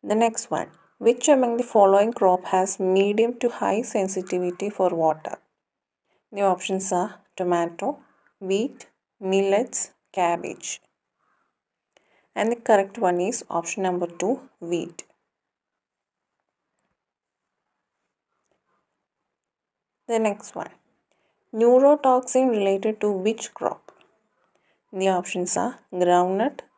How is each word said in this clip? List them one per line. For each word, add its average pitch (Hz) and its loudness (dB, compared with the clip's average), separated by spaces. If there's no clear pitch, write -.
The 208 -2
next 226 -2
one, - -4
which 247 2
among 247 4
the 247 -2
following 202 4
crop 180 2
has 190 0
medium 208 0
to 247 -2
high 202 -2
sensitivity 190 -4
for 190 0
water? 160 -2
The 202 -4
options 190 -2
are 190 -4
tomato, 175 -2
wheat, 196 -4
millets, 196 -2
cabbage. - -4
And 208 -2
the 240 -2
correct 196 2
one 180 0
is 202 -4
option 170 -6
number 180 -2
two, 185 -4
wheat. 170 -8
The 233 0
next 208 -4
one, - -12
neurotoxin 254 4
related 202 0
to 208 0
which 196 -4
crop? - -6
The 190 -2
options 180 -4
are 214 -4
groundnut 180 2